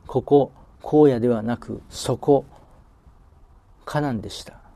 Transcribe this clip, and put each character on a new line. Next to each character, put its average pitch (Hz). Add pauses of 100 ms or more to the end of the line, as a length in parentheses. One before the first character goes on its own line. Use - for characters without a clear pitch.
こ 123
こ、 143 (320)
荒 151
野 117
で 120
は 110
な 117
く、 104
そ -
こ、 139 (1400)
カ -
ナ 143
ン 110
で 98
し -
た。 - (200)